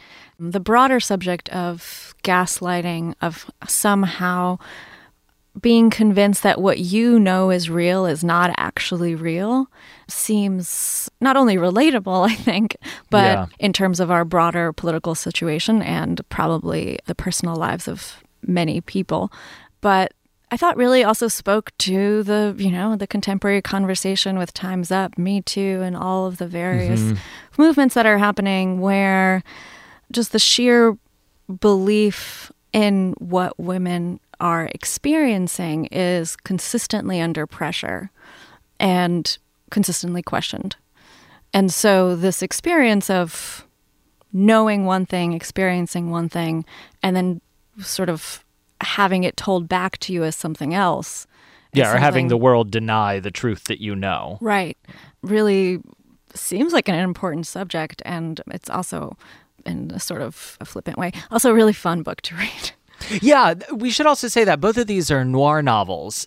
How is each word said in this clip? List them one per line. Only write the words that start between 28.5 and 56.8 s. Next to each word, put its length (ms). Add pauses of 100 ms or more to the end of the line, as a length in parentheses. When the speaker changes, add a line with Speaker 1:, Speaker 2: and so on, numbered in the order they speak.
Speaker 1:
where 640 (680)
just 200
the 80
sheer 560 (640)
belief 920 (220)
in 440
what 420
women 600 (200)
are 340
experiencing 1120
is 480
consistently 840
under 280
pressure 640 (680)
and 580 (340)
consistently 500
questioned. 540 (760)
And 200
so 420
this 260
experience 680
of 560 (680)
knowing 520
one 200
thing, 280
experiencing 800
one 180
thing, 360 (360)
and 140
then 260 (400)
sort 280
of 340 (380)
having 420
it 140
told 300
back 320
to 140
you 100
as 120
something 380
else 520 (480)
is 60
Speaker 2:
Yeah, 140
or 40
having 280
Speaker 1:
something 40
Speaker 2:
the 80
world 320
deny 500
the 120
truth 340
that 160
you 140
know. 460
Speaker 1:
Right. 360 (440)
Really 580 (540)
seems 400
like 140